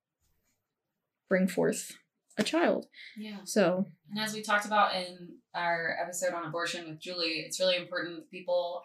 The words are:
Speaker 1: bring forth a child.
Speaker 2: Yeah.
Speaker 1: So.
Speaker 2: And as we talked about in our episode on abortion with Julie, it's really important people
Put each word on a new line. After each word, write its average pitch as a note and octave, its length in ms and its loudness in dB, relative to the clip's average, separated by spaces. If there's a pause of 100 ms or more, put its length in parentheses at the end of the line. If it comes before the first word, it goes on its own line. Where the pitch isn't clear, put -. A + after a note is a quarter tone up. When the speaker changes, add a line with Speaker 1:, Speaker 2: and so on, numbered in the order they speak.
(1300)
Speaker 1:
bring F#3+ 200 4
forth - 500 0 (400)
a G#3+ 60 2
child. D4+ 420 2 (320)
Speaker 2:
Yeah. G#3 260 -10
Speaker 1:
So. F#3 420 4 (260)
Speaker 2:
And G#3 80 -4
as G#3+ 140 -2
we G#3+ 100 -6
talked G#3 220 2
about G#3 300 4
in F3+ 400 -6 (200)
our E3+ 460 0
episode F3+ 320 -2
on E3+ 120 -4
abortion E3 420 -4
with D#3 120 -10
Julie, E3 460 -4
it's - 140 -6
really F#3 180 4
important E3+ 520 -8
people F3+ 540 -2